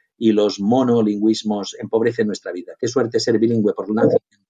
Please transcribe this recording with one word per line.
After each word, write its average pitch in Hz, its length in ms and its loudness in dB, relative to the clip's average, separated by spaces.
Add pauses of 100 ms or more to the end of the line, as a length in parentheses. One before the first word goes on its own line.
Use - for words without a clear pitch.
(180)
y 113 160 2
los 104 260 2
monolingüismos 107 1200 0
empobrecen 113 480 -2
nuestra 95 240 -8
vida. 87 260 -12
Qué 117 120 -4
suerte 117 320 0
ser 117 180 2
bilingüe 113 340 2
por 98 200 -8
nacimiento - 320 2 (240)